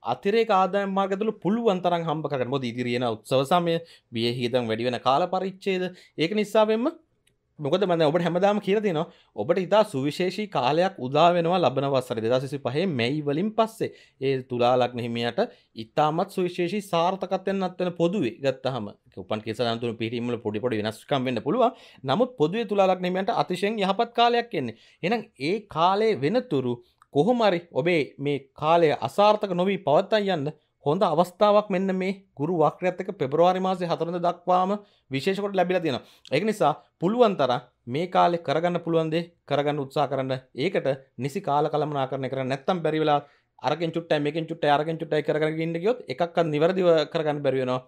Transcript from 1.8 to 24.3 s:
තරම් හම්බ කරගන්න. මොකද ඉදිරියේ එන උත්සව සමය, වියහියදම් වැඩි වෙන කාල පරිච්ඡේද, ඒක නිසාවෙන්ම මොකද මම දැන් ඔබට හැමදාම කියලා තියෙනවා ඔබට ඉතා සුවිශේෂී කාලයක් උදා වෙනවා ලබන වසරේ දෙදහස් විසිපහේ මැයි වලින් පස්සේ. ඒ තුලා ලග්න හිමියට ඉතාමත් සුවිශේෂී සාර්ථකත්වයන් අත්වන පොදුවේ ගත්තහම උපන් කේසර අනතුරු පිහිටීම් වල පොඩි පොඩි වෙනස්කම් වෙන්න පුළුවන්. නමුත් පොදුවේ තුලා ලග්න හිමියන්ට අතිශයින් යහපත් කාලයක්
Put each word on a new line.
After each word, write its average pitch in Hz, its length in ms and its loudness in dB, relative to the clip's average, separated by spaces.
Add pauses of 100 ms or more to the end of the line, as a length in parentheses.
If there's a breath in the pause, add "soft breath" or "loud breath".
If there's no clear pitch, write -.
තරම් 175 220 0
හම්බ 156 220 -4
කරගන්න. 131 220 -2
මොකද 135 160 -4
ඉදිරියේ 120 320 -4
එන 123 120 0
උත්සව 127 360 0
සමය, 170 300 2 (320 loud breath)
වියහියදම් 120 600 -2
වැඩි 113 220 -2
වෙන 120 120 -4
කාල 143 280 2
පරිච්ඡේද, 185 540 -4 (320 loud breath)
ඒක 160 180 0
නිසාවෙන්ම 220 600 2 (680)
මොකද 175 260 0
මම 185 60 0
දැන් 165 180 4
ඔබට 170 160 2
හැමදාම 180 360 2
කියලා 208 220 0
තියෙනවා 165 280 -2 (220 loud breath)
ඔබට 151 260 0
ඉතා 190 260 4
සුවිශේෂී 180 640 -4
කාලයක් 165 480 0
උදා 139 340 4
වෙනවා 175 300 2
ලබන 139 260 2
වසරේ 127 360 -2
දෙදහස් 127 220 2
විසිපහේ 139 420 -4
මැයි 139 360 -2
වලින් 147 300 -2
පස්සේ. 220 380 -2 (260 loud breath)
ඒ 135 160 -2 (100)
තුලා 120 320 2
ලග්න 123 240 2
හිමියට 117 400 -4 (340 soft breath)
ඉතාමත් 151 580 -2
සුවිශේෂී 180 520 -4
සාර්ථකත්වයන් 190 800 -2
අත්වන 180 300 -4
පොදුවේ 170 440 0
ගත්තහම 131 520 -4 (260)
උපන් 107 280 -6
කේසර 117 260 -4
අනතුරු 117 260 -4
පිහිටීම් 113 320 -4
වල 120 140 -4
පොඩි 107 200 -4
පොඩි 117 200 -2
වෙනස්කම් 113 440 -4
වෙන්න 123 180 -4
පුළුවන්. 226 280 2 (300 loud breath)
නමුත් 180 360 -2
පොදුවේ 185 300 0
තුලා 190 220 2
ලග්න 180 180 0
හිමියන්ට 185 240 -2
අතිශයින් 196 480 -2
යහපත් 196 340 0
කාලයක් 233 420 2